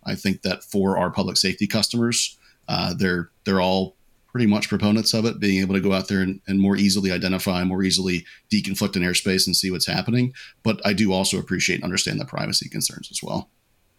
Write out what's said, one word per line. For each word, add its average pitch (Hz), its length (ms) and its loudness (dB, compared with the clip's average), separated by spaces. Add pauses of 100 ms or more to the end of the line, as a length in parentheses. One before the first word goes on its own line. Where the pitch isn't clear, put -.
I 98 120 -4
think 95 260 -2
that 92 200 -4
for 95 360 0
our 90 120 0
public 90 280 -2
safety 95 300 0
customers, 117 680 0 (300)
uh, 92 260 -2
they're, 90 360 0 (160)
they're 95 160 2
all 95 340 0 (340)
pretty 123 160 0
much 104 220 2
proponents 104 460 2
of 110 100 0
it, 113 160 -2
being 98 220 2
able 95 120 0
to 98 60 2
go 98 140 2
out 95 160 -2
there 98 100 2
and, 95 260 -2
and 98 140 0
more 98 160 4
easily 98 380 2
identify, 90 500 0
more 92 180 0
easily 90 440 0 (260)
deconflict 98 460 0
an 87 60 2
airspace 90 440 0
and 90 80 0
see 92 160 0
what's 92 140 -2
happening. 117 480 0 (300)
But 107 220 -2
I 104 60 4
do 101 220 2
also 95 260 0
appreciate 87 360 -2
and - 100 -6
understand 87 340 -2
the - 60 -6
privacy - 420 -4
concerns - 420 -6
as - 140 -8
well. - 240 -6 (520)